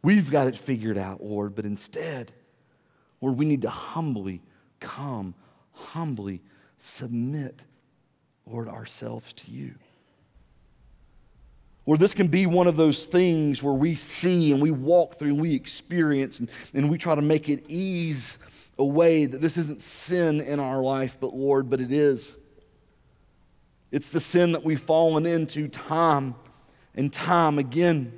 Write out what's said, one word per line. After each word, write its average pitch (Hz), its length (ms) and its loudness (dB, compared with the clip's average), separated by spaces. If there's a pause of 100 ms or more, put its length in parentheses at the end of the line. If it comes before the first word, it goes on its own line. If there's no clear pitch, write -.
We've 175 300 4
got 139 160 4
it 127 100 -2
figured 110 400 -4
out, 95 280 -8
Lord, 104 320 -6
but 104 80 -6
instead, 131 640 -8 (920)
Lord, 131 160 -2
we 143 80 0
need 147 180 0
to - 80 -4
humbly 107 720 -6 (380)
come, 113 560 -10 (380)
humbly 107 680 -8 (380)
submit, 127 840 -8 (840)
Lord, 113 220 -10
ourselves 113 640 -14
to - 180 -20
you. 131 240 -14 (2000)
Lord, 151 140 4
this 190 160 4
can 196 140 2
be 190 180 2
one 175 220 4
of 160 80 2
those 156 300 2
things 160 560 2
where 139 120 0
we 151 220 0
see 170 560 0
and 139 100 4
we 151 80 4
walk 160 460 2
through 147 140 -2
and 143 100 2
we 160 140 0
experience 143 840 -2
and, 117 100 -6 (260)
and 139 140 2
we 165 80 2
try 160 200 0
to 147 60 0
make 151 260 2
it 143 200 -2
ease 165 720 -4 (400)
away 151 480 4
that 131 140 -6
this 160 160 0
isn't 147 260 -4
sin 165 580 -2
in 143 200 -4
our 135 200 -2
life, 131 400 -2
but - 140 -6
Lord, 135 340 2
but 131 120 0
it 123 100 -4
is. 139 480 2 (1500)
It's 147 200 -4
the 160 100 0
sin 175 320 4
that 165 100 -2
we've 156 180 0
fallen 160 460 4
into 156 400 -2
time 147 680 0 (580)
and 143 180 -2
time 165 460 2
again 139 600 0